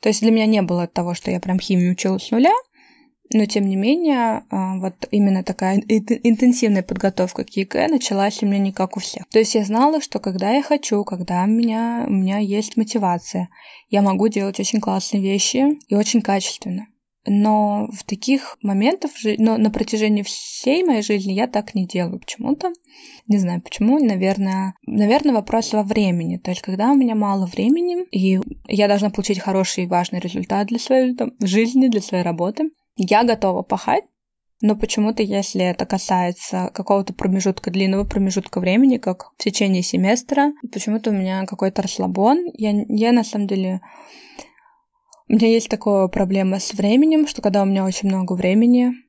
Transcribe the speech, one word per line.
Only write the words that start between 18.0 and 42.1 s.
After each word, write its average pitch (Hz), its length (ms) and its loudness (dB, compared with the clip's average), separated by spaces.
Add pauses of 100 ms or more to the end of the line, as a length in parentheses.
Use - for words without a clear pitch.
таких 254 560 -4
моментах 233 560 0
жи-, 214 200 -2
но 220 200 4
на 214 140 2
протяжении 214 520 0
всей - 640 -4
моей 247 160 2
жизни 202 320 -2
я 214 140 0
так 208 280 -4
не 190 100 0
делаю 180 360 -4
почему-то. - 500 -4 (560)
Не 208 120 2
знаю 175 220 -2
почему, 240 380 0
наверное, 190 760 0 (120)
наверное, 247 480 2
вопрос 220 400 -2
во 214 100 0
времени. 180 540 0
То 180 140 -6
есть 180 100 -6
когда 202 320 0
у - 20 6
меня 240 200 2
мало 196 300 0
времени, 339 640 0
и 190 300 2 (300)
я 208 180 2
должна 202 220 2
получить 196 300 -2
хороший 190 440 -2
и 175 40 -6
важный 175 340 -2
результат 190 460 -4
для 233 120 -2
своей, 262 340 2
там, 240 280 -4
жизни, 233 480 2
для 220 100 2
своей 185 240 -4
работы, 180 460 -2 (300)
я 208 240 4
готова 208 380 0
пахать, - 440 -2 (540)
но 208 160 2
почему-то, 214 460 -2
если 196 420 -2
это 180 220 -2
касается 185 880 -2
какого-то 196 400 -2
промежутка, 190 560 -2
длинного 190 360 0
промежутка 190 540 -2
времени, 233 380 4
как - 400 -6
в - 60 -8
течение 190 400 0
семестра, 247 720 0 (180)
почему-то 214 400 -4
у - 20 0
меня 190 320 -2
какой-то 190 380 -2
расслабон. 202 720 0